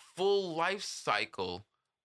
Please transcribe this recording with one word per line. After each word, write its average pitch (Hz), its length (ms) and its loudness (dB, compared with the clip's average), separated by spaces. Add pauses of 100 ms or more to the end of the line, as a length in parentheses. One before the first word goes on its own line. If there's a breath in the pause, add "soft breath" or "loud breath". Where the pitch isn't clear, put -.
(160)
full 190 400 2
life 185 280 0
cycle 101 840 -2 (400)